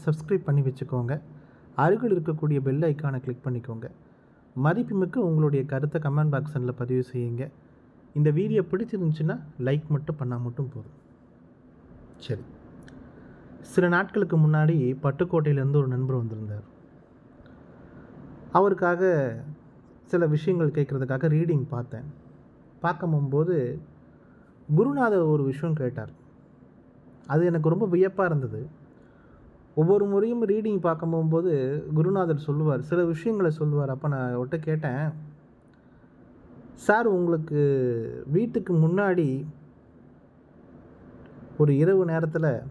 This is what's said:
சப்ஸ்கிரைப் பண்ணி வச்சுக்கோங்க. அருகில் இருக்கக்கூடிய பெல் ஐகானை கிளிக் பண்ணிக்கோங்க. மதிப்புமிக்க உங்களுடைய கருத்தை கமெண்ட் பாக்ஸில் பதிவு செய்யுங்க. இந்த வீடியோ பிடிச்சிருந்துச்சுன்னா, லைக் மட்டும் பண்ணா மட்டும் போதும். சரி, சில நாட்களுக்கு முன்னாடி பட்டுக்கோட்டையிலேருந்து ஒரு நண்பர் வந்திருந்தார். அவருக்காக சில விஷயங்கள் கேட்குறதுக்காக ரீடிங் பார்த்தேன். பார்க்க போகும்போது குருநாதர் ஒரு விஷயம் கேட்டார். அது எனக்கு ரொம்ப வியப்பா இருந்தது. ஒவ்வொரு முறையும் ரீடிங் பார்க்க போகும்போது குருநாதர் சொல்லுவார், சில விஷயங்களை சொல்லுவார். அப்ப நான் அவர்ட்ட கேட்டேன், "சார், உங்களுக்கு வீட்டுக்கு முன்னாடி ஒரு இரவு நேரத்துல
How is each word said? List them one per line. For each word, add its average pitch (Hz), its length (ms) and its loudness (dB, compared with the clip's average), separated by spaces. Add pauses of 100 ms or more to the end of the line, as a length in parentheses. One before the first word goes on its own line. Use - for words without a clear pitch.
சப்ஸ்கிரைப் 180 380 0
பண்ணி 143 160 2
வச்சுக்கோங்க. 127 600 -4 (560)
அருகில் 190 440 2
இருக்கக்கூடிய 151 400 -2
பெல் 135 200 0
ஐகானை 147 400 -2
கிளிக் 123 260 -10
பண்ணிக்கோங்க. 113 440 -8 (640)
மதிப்புமிக்க 190 680 0
உங்களுடைய 156 440 2
கருத்தை 147 360 -4
கமெண்ட் 151 320 0
பாக்ஸில் 127 400 -4
பதிவு 127 400 -2
செய்யுங்க. 120 380 -6 (640)
இந்த 147 160 4
வீடியோ 202 320 2
பிடிச்சிருந்துச்சுன்னா, 185 800 -2 (180)
லைக் 139 300 -2
மட்டும் 151 280 -2
பண்ணா 123 200 -4
மட்டும் 120 320 -6
போதும். - 300 -16 (1160)
சரி, 107 240 -8 (1200)
சில 175 260 0
நாட்களுக்கு 180 480 0
முன்னாடி 156 640 4
பட்டுக்கோட்டையிலேருந்து 147 760 0
ஒரு 139 100 4
நண்பர் 131 300 -2
வந்திருந்தார். 107 460 -6 (1900)
அவருக்காக 175 840 2 (720)
சில 175 220 2
விஷயங்கள் 151 440 2
கேட்குறதுக்காக 135 580 0
ரீடிங் 151 400 2
பார்த்தேன். 120 340 -8 (800)
பார்க்க 180 260 -2
போகும்போது 147 720 0 (960)
குருநாதர் 233 440 4
ஒரு 151 260 2
விஷயம் 147 300 -2
கேட்டார். 120 360 -4 (1160)
அது 156 180 2
எனக்கு 165 240 2
ரொம்ப 190 180 2
வியப்பா 185 380 2
இருந்தது. 127 420 -2 (1080)
ஒவ்வொரு 190 300 4
முறையும் 220 420 0
ரீடிங் 208 340 0
பார்க்க 165 260 0
போகும்போது 160 800 0 (100)
குருநாதர் 170 440 2
சொல்லுவார், 147 440 0
சில 175 220 2
விஷயங்களை 175 460 0
சொல்லுவார். 147 400 0
அப்ப 135 180 -4
நான் 127 280 -2
அவர்ட்ட 127 220 -4
கேட்டேன், 156 520 -2 (1600)
"சார், 226 320 2
உங்களுக்கு 170 540 0 (680)
வீட்டுக்கு 190 480 0
முன்னாடி 160 720 2 (2000)
ஒரு 147 180 4
இரவு 185 280 4
நேரத்துல 160 680 0